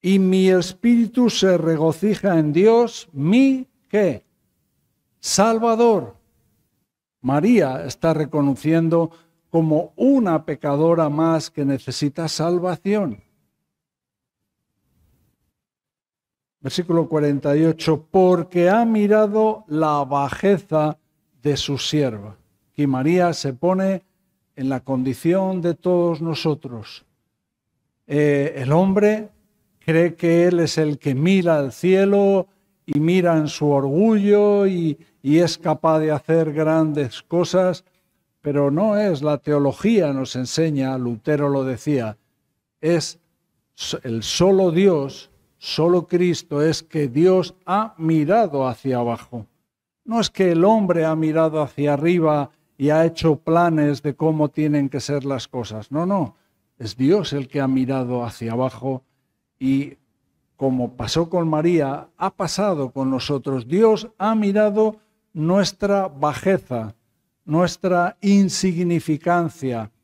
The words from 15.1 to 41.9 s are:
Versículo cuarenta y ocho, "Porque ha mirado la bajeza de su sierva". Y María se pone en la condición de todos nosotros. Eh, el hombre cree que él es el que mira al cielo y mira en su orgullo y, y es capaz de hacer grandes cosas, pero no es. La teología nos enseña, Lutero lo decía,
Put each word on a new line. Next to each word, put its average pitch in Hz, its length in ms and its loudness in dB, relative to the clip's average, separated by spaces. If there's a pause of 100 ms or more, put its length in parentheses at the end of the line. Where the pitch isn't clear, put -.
Versículo 165 460 -2
cuarenta 147 500 0
y 160 80 4
ocho, 160 440 0
"Porque 180 600 2
ha 226 160 2
mirado 214 840 2
la 151 380 0
bajeza 151 920 -2 (440)
de 143 160 0
su 143 200 -4
sierva". 110 600 -4 (380)
Y 147 120 0
María 160 460 2
se 139 200 -6
pone 190 500 -2 (520)
en 135 140 -6
la 131 100 -4
condición 165 840 -2
de 170 120 -2
todos 175 480 0
nosotros. 143 840 -6 (1040)
Eh, 143 500 0
el 131 140 -4
hombre 202 580 2 (500)
cree 165 340 2
que 170 320 2
él 175 140 2
es 160 180 -2
el 151 220 -2
que 139 160 -4
mira 170 420 2
al 139 160 -4
cielo 196 720 2 (380)
y 143 140 -2
mira 170 380 2
en 156 100 0
su 147 220 -4
orgullo 202 960 2
y, 170 320 -2 (240)
y 147 160 4
es 165 180 0
capaz 156 420 0
de 156 120 0
hacer 156 420 0
grandes 156 720 0
cosas, 180 600 0 (580)
pero 143 280 0
no 202 280 0
es. 180 260 -2
La 147 160 -2
teología 147 760 0
nos 131 220 -6
enseña, 135 600 -2
Lutero 135 520 -2
lo 139 140 0
decía, 127 540 -4 (600)